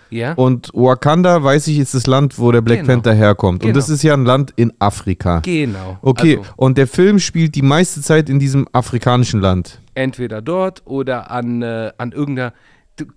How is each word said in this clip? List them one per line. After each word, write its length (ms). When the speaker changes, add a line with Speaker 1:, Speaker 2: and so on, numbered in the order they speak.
Speaker 1:
Ja. 240
Speaker 2:
Und 380
Wakanda, 720
weiß 240
ich, 140
ist 140
das 120
Land, 320
wo 140
der 80
Black 220
Speaker 1:
Genau. 100
Speaker 2:
Panther 220
herkommt. 500
Und 60
Speaker 1:
Genau. 40
Speaker 2:
das 140
ist 160
ja 100
ein 100
Land 300
in 240
Afrika. 600
Speaker 1:
Genau. 600
Speaker 2:
Okay, 380
Speaker 1:
Also 160
Speaker 2:
und 240
der 80
Film 320
spielt 380
die 60
meiste 400
Zeit 260
in 100
diesem 320
afrikanischen 680
Land. 400
Speaker 1:
Entweder 480
dort 420
oder 480
an, 300
äh, 360
an 140
irgendeiner, 400
d-, 60